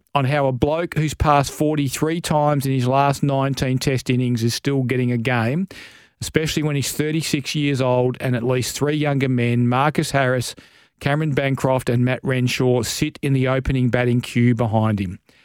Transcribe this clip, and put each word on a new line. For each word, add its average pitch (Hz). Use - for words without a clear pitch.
on 143
how 139
a 131
bloke 151
who's 151
passed 143
forty-three 156
times 147
in 135
his 127
last 139
nineteen 135
test 131
innings 123
is 117
still 139
getting 123
a 123
game, 123
especially 156
when 151
he's 139
thirty-six 151
years 143
old 127
and 127
at 117
least 127
three 151
younger 143
men, 120
Marcus 143
Harris, 127
Cameron 147
Bancroft 131
and 123
Matt 127
Renshaw, 127
sit -
in 143
the 131
opening 131
batting 120
queue 120
behind 110
him? 95